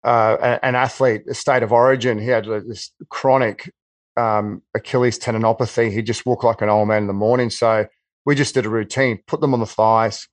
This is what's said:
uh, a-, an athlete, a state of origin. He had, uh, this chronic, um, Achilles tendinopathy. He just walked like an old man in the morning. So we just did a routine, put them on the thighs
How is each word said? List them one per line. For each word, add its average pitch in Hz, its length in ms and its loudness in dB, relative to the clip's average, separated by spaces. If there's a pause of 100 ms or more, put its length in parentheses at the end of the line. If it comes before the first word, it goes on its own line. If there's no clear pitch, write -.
uh, 113 340 4
a-, - 260 0
an 127 100 0
athlete, 123 520 0
a 123 60 -8
state 127 300 0
of 110 100 0
origin. 123 460 4
He 107 80 -6
had, 113 200 0
uh, 107 200 -6
this 110 240 -14 (180)
chronic, 131 640 0 (420)
um, 107 460 -2 (140)
Achilles 123 420 0
tendinopathy. 113 760 0
He 107 100 -4
just 110 240 -6
walked 123 180 -2
like 113 180 0
an 107 80 0
old 104 180 2
man 107 140 2
in 104 60 -4
the 101 60 -4
morning. 117 360 0
So 110 380 0 (380)
we 143 100 2
just 139 180 -2
did 127 120 0
a 110 40 -4
routine, 113 580 -2
put 156 140 -4
them 139 120 2
on 120 60 0
the 113 60 0
thighs 110 680 0